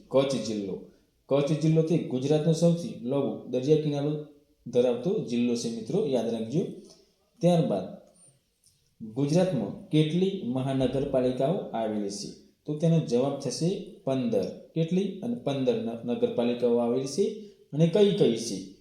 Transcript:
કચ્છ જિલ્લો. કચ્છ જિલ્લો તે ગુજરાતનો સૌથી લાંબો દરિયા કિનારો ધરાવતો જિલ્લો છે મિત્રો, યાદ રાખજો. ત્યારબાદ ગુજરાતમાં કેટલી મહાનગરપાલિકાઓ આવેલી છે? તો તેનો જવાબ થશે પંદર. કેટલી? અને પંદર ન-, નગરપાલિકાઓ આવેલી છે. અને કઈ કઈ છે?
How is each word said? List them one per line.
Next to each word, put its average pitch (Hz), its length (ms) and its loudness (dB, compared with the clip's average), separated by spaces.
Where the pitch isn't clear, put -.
કચ્છ 135 260 2
જિલ્લો. 101 340 -6
કચ્છ 143 240 2
જિલ્લો 160 300 4
તે 160 160 2
ગુજરાતનો 151 540 0
સૌથી 156 500 0
લાંબો 139 480 -4
દરિયા 135 300 2
કિનારો 147 460 -2
ધરાવતો 123 580 2
જિલ્લો 120 320 0
છે 117 140 -4
મિત્રો, 127 360 -2
યાદ 120 220 0
રાખજો. 113 360 -2
ત્યારબાદ 131 640 2
ગુજરાતમાં 139 760 0
કેટલી 175 560 2
મહાનગરપાલિકાઓ 131 1080 0
આવેલી 107 560 -4
છે? - 220 -10
તો 151 120 -6
તેનો 165 200 4
જવાબ 131 400 0
થશે 160 560 -4
પંદર. 117 400 0
કેટલી? 180 460 0
અને 120 140 -4
પંદર 131 400 0
ન-, 117 380 -6
નગરપાલિકાઓ 120 640 0
આવેલી 120 300 0
છે. 208 340 -2
અને 151 140 4
કઈ 202 260 4
કઈ 127 240 4
છે? 95 440 -8